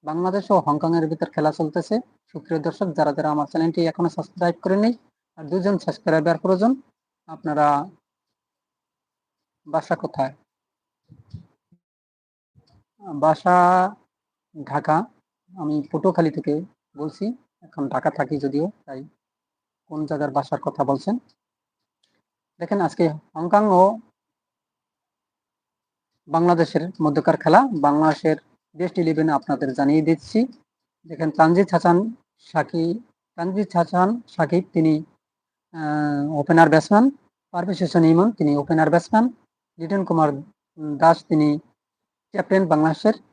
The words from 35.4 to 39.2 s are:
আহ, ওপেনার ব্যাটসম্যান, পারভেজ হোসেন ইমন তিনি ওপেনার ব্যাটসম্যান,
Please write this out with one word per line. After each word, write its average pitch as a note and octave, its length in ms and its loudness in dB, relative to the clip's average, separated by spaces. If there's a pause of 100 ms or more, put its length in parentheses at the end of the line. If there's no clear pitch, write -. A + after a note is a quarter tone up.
আহ, D3+ 500 -4 (160)
ওপেনার E3 320 6
ব্যাটসম্যান, G#3 320 4 (500)
পারভেজ F3+ 280 -4
হোসেন E3 220 2
ইমন E3 240 6 (100)
তিনি D3 140 2 (100)
ওপেনার D#3 300 0
ব্যাটসম্যান, A3 320 2 (540)